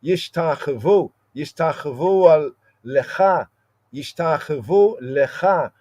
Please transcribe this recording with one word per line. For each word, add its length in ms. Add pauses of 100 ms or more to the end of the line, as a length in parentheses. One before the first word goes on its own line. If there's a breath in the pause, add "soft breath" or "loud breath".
yishtachevu, 1080 (240)
yishtachevu 920
al 220 (320)
lecha, 640 (460)
Yishtachevu 1080
lecha. 800